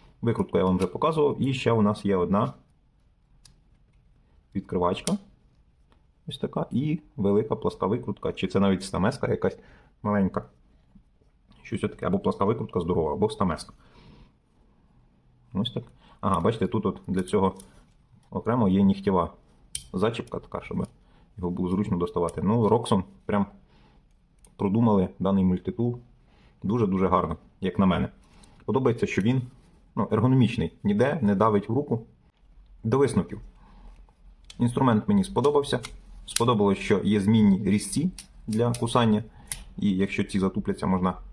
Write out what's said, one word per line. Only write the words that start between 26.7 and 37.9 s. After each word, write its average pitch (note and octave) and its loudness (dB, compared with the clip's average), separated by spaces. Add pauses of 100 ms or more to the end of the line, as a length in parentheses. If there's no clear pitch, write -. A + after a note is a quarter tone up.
гарно, E2+ 0 (240)
як F#2 -4
на G2 6
мене. D#2+ 2 (560)
Подобається, A#2+ 0
що - -2
він, B2 2 (540)
ну, G#2 -2
ергономічний, A2+ 2 (100)
ніде A#2+ 2
не G2+ 4
давить G#2 2
в A2+ -2
руку. B2 -2 (760)
До A2+ 2
висновків. A#2 2 (1200)
Інструмент A#2+ 2
мені G2+ 4
сподобався. C3 0 (460)
Сподобалось, G#2 2
що G2 0
є G#2 2
змінні G#2+ 4
різці C3+ 0 (360)